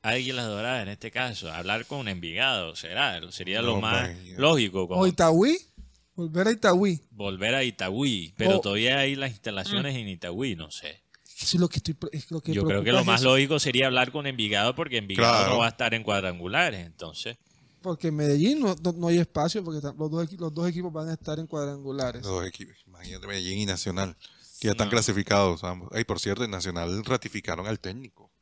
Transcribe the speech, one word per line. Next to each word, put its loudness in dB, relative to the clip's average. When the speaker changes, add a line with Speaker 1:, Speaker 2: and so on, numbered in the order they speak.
Speaker 1:
Águilas -2
Doradas -2
en -6
este -10
caso? -4
Hablar -4
con -6
Envigado, -2
¿será? -2
Sería -4
lo 2
Speaker 2:
No, 0
Speaker 1:
más 0
Speaker 2:
man, -12
ya. -14
Speaker 1:
lógico. 2
Como 0
Speaker 3:
O 6
Itagüí, 4
volver 0
a 4
Itagüí. 4
Speaker 1:
volver -2
a 2
Itagüí, -2
pero 4
Speaker 3:
O 2
Speaker 1:
todavía 2
hay 2
las -4
instalaciones -4
Speaker 4:
Mm. -4
Speaker 1:
en -6
Itagüí, -4
no -12
sé. -14
Speaker 3:
Eso 0
es 4
lo 4
que -4
estoy -4
pro-, -10
es -12
lo -6
que -6
Speaker 1:
Yo 2
creo 2
que -2
Speaker 3:
preocupa 4
Speaker 1:
lo 6
Speaker 3:
es 2
Speaker 1:
más 6
Speaker 3:
eso. 6
Speaker 1:
lógico 6
sería 2
hablar 2
con -4
Envigado, 2
porque -2
Envigado 4
Speaker 2:
Claro. 4
Speaker 1:
no 4
va 4
a 2
estar -2
en -2
cuadrangulares, -2
entonces. -12
Speaker 3:
Porque -4
en -2
Medellín 4
no, 2
no, 0
no -2
hay 6
espacio, 0
porque -6
ta-, -8
los -2
dos -2
equi-, -10
los -6
dos 0
equipos -4
van -6
a -4
estar -6
en -8
cuadrangulares. -4
Speaker 2:
Los -4
dos -2
equipos, -14
imagínate, -16
Medellín -4
y 0
Nacional, -2
que 2
ya 4
están 2
Speaker 1:
No. 0
Speaker 2:
clasificados 4
ambos. -8
Ay, -2
por -4
cierto, -2
en -6
Nacional -4
ratificaron -4
al -4
técnico. -14